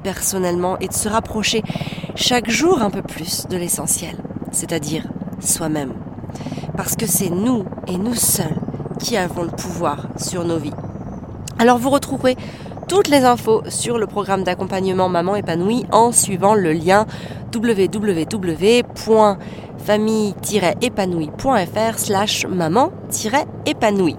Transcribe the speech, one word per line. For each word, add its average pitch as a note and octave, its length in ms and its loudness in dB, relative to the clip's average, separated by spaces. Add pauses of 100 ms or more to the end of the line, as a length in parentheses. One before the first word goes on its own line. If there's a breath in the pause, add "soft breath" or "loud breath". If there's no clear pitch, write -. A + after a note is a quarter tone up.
personnellement F#3 720 0
et F#3 100 -4
de F#3 60 -6
se - 160 -2
rapprocher A3 540 0 (520 loud breath)
chaque A#3+ 340 2
jour D4 340 4
un G3+ 80 2
peu F#3 100 -4
plus - 460 -6
de F#3 100 -4
l'essentiel, D#3+ 580 -2 (360)
c'est-à-dire D#3 520 -2 (360)
soi-même. D3+ 560 -2 (840 loud breath)
Parce - 180 -2
que A3 120 -2
c'est F3 240 0
nous G#3 340 0 (220)
et F#3 100 -4
nous A3+ 180 -2
seuls E3+ 400 0 (440)
qui - 180 -2
avons F3 260 -2
le E3 60 -4
pouvoir E3+ 580 -4 (100)
sur F3 280 -4
nos E3 140 0
vies. - 120 -6 (840)
Alors A#3+ 220 6
vous B3+ 100 0
retrouverez C4 480 2 (500 loud breath)
toutes F#4 220 4
les C#4 160 8
infos A#3 420 4
sur A#3 300 -2
le G#3 100 0
programme G3 360 -2
d'accompagnement F#3 680 0
Maman F3+ 260 2
épanouie F#3+ 560 0
en A#3 220 6
suivant G3 400 4
le F#3 180 4
lien F3+ 340 6 (460 loud breath)
w G#3+ 380 2
w F#3+ 360 0
w F#3+ 580 4
point G#3+ 540 4 (460 loud breath)
famille G#3+ 580 2
tiret F#3 400 0
épanouie F3 560 0
point B3 280 2
f - 100 -8
r A3 240 0
slash G3+ 460 0
maman F#3 460 2 (180)
tiret B3+ 360 0 (200)
épanouie. G3+ 540 2